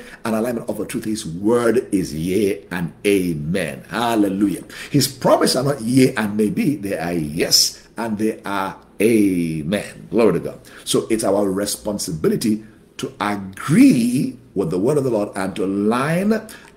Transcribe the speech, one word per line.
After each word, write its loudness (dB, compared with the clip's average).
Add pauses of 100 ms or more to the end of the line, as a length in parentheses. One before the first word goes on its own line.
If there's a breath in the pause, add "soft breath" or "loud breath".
(240 loud breath)
and 0
alignment -2
of -6
a -4
truth. -6
His -4
word 2
is 0
yea 0
and -4 (120)
amen. 0
Hallelujah. 0 (280 loud breath)
His 2
promises 2
are 0
not -2
yea 4
and -2
maybe. 0
They -4
are -4
yes 0 (140)
and -6
they -2
are -6 (260)
amen. 0
Glory 4
to 0
God. -8 (240 loud breath)
So 0
it's 0
our 2
responsibility -2 (340 loud breath)
to -8
agree 2 (160)
with 0
the 0
word 2
of 0
the 0
Lord 0
and -4
to -2
align 0 (280 loud breath)